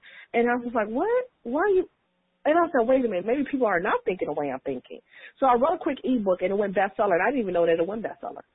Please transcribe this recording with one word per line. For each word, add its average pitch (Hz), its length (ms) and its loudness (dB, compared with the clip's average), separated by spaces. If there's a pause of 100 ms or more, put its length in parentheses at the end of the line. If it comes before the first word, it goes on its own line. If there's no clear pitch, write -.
(340)
And 233 140 2
I 240 60 2
was 240 180 -6
like, 220 140 0
"What? 269 220 -2 (340)
Why 269 200 -2
are 403 120 2
you?" 370 140 2 (560)
And 294 120 4
I 339 160 4
said, 233 160 2
"Wait 262 160 4
a 226 40 0
minute, 190 180 -4
maybe 269 240 0
people 254 160 0
are 180 140 2
not 285 260 -2
thinking 190 220 -2
the 147 40 -2
way 147 180 -4
I'm 131 100 -6
thinking." - 400 -10 (400)
So 269 60 4
I 247 80 6
wrote 294 200 2
a 330 40 -4
quick 285 260 -4
ebook 202 360 0
and 185 100 0
it 196 60 0
went 196 180 -2
bestseller. 202 440 0
And 180 40 0
I 220 80 2
didn't 277 120 0
even 185 120 -4
know 170 120 2
that 170 120 4
it 170 80 0
went 214 160 -6
bestseller. - 380 -10 (140)